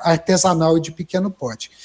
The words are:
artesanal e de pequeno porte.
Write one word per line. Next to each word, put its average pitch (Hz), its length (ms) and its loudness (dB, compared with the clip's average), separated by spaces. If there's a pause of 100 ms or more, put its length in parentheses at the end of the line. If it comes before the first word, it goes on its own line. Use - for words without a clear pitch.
artesanal 165 760 2
e 165 40 0
de 156 100 -10
pequeno 185 400 -6
porte. 117 400 -12 (140)